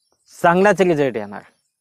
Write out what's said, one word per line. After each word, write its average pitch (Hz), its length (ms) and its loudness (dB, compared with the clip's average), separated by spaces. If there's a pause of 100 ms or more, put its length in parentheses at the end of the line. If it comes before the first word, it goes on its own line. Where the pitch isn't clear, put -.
(420)
चांगलाच 185 380 2
रिझल्ट 147 360 0
येणार, 101 260 -12 (380)